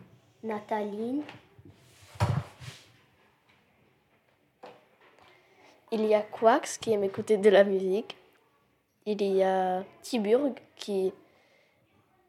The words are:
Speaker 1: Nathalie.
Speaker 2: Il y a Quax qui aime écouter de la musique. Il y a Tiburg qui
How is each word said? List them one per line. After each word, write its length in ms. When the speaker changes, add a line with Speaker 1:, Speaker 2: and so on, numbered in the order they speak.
Speaker 1:
Nathalie. 800
Speaker 2:
Il 140
y 100
a 60
Quax 560
qui 160
aime 100
écouter 340
de 120
la 140
musique. 520
Il 160
y 220
a 400
Tiburg 520
qui 380